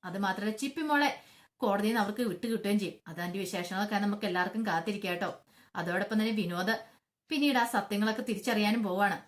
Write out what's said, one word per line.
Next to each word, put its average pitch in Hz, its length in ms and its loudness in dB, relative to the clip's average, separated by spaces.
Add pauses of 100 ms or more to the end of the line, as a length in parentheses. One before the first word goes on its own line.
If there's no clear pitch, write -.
അത് 185 140 -6
മാത്രമല്ല, 202 380 -2
ചിപ്പി 285 260 -4
മോളെ 294 280 2 (500)
കോടതിയിൽ 208 300 2
നിന്ന് 233 100 2
അവർക്ക് 208 200 -2
വിട്ടു 220 260 -2
കിട്ടുകയും 208 320 0
ചെയ്യും. 190 160 -2 (140)
അതിന്റെ 175 300 -6
വിശേഷങ്ങളൊക്കെ 190 580 -2
നമുക്ക് 202 300 0
എല്ലാവർക്കും 196 400 0
കാത്തിരിക്കാം 180 460 -2
കേട്ടോ. 175 180 -2 (460)
അതോടൊപ്പം 185 440 0
തന്നെ 226 120 2
വിനോദ് 185 420 0 (560)
പിന്നീട് 285 280 4
ആ 240 60 4
സത്യങ്ങളൊക്കെ 220 580 0
തിരിച്ചറിയാനും 214 600 2
പോവാണ്. 190 340 2 (120)